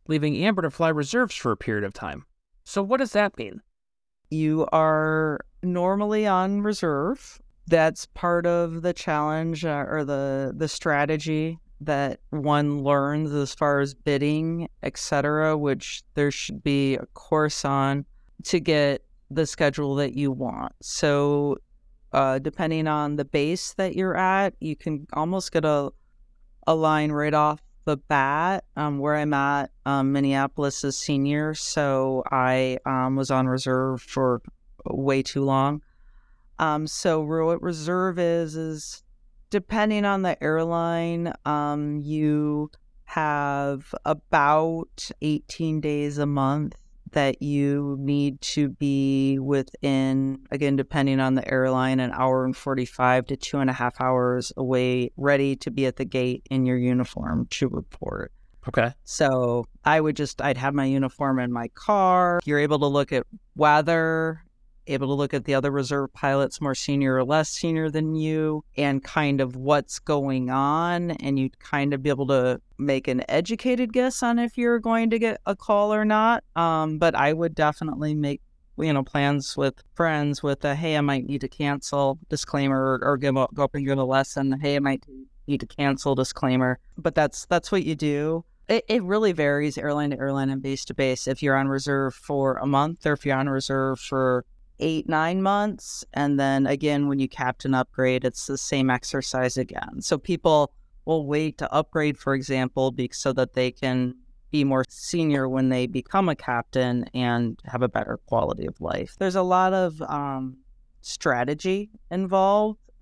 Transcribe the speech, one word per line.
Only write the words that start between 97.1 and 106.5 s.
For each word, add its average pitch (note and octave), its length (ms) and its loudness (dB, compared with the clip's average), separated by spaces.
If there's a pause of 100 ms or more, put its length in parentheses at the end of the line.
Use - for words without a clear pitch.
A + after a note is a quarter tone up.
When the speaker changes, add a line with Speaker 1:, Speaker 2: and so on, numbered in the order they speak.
Speaker 2:
you C3+ 80 0
captain C3 480 -2
upgrade, B2+ 500 0
it's - 220 -4
the C3+ 100 -4
same C3+ 320 0
exercise B2+ 680 -2
again. - 440 -6
So - 160 0
people D#3 560 2 (320)
will D#3+ 220 0
wait D3+ 320 -2
to - 120 -6
upgrade, D3+ 460 0
for - 160 -2
example, C3 580 0
be-, B2 200 -4
so - 220 -2
that B2 200 0
they B2+ 180 0
can B2+ 440 -2 (360)
be D3 120 2
more C3+ 260 2
senior D3 600 -2
when C3 200 2
they B2+ 160 2
become F3 440 0
a D3 60 0
captain B2 800 -2